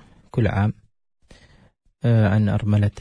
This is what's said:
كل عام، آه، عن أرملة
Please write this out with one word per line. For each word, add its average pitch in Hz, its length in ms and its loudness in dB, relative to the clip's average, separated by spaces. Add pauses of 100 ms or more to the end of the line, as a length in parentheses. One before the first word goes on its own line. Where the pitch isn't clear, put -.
(320)
كل 113 160 0
عام، 104 260 -2 (1300)
آه، 113 260 2
عن 104 200 0
أرملة 104 520 0